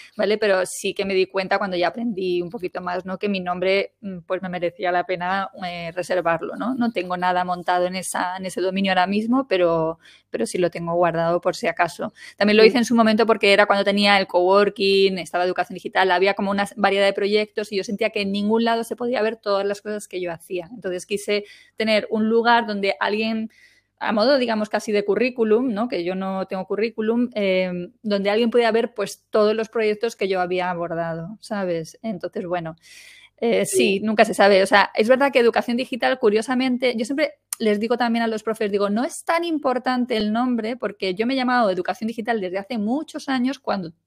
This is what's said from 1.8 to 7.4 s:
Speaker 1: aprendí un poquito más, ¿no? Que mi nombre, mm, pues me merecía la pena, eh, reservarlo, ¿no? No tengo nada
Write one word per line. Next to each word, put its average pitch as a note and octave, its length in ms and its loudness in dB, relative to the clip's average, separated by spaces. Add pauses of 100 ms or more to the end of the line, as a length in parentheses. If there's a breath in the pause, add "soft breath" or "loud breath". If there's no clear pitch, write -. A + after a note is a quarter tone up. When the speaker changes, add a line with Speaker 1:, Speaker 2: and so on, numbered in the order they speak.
Speaker 1:
aprendí F#3 540 -2
un F3 80 -8
poquito E3+ 320 -8
más, F3+ 240 -6
¿no? F#3+ 120 -6
Que G#3 120 -2
mi G3 100 -2
nombre, F3+ 640 -2
mm, F#3+ 260 -10
pues F#3 140 -4
me F#3 80 -6
merecía F3 420 -4
la F3 140 0
pena, F#3 440 -4 (160)
eh, E3+ 300 -8
reservarlo, F3 600 -2
¿no? A3+ 200 -4
No A#3 160 0
tengo F3+ 260 -4
nada F3+ 280 0